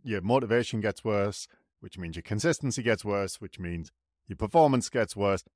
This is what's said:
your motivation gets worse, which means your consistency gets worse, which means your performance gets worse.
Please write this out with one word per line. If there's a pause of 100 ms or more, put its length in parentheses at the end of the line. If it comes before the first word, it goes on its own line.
your
motivation
gets
worse, (320)
which
means
your
consistency
gets
worse,
which
means (360)
your
performance
gets
worse. (120)